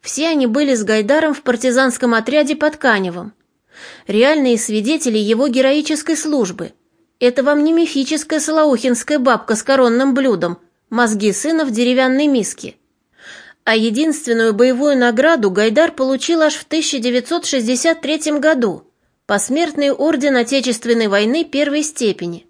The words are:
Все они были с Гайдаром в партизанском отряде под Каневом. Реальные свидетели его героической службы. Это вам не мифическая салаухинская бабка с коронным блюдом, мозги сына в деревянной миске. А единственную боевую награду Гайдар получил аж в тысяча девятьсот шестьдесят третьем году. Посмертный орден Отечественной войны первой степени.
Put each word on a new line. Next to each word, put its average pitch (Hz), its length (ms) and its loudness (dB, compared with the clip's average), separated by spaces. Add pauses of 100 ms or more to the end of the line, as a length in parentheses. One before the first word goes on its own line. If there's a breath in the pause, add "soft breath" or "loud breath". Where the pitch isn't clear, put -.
Все 311 260 -4
они 294 180 0
были 269 280 0
с 214 100 -2
Гайдаром 220 480 0
в - 100 -6
партизанском 247 680 0
отряде 262 420 0
под 302 220 -2
Каневом. 190 560 -2 (760 loud breath)
Реальные 247 500 2
свидетели 220 600 -2
его 220 300 2
героической 302 680 0
службы. 240 560 -4 (480)
Это 247 240 2
вам 294 180 2
не 320 100 2
мифическая 311 680 -2
салаухинская 294 800 0
бабка 247 340 0
с 220 80 -4
коронным 262 520 2
блюдом, 190 440 0 (320)
мозги 214 420 0
сына 311 320 -2
в 269 60 -4
деревянной 254 560 2
миске. - 480 -2 (880 loud breath)
А 220 140 0
единственную 226 760 0
боевую 254 440 2
награду 240 540 2
Гайдар 226 420 2
получил 269 500 0
аж 302 140 0
в - 80 -16
тысяча 302 340 -4
девятьсот 247 480 -2
шестьдесят 254 540 0
третьем 302 400 -2
году. 247 420 0 (440)
Посмертный 285 680 -2
орден 285 440 0
Отечественной 233 720 0
войны 214 380 0
первой 294 380 -2
степени. 180 680 -4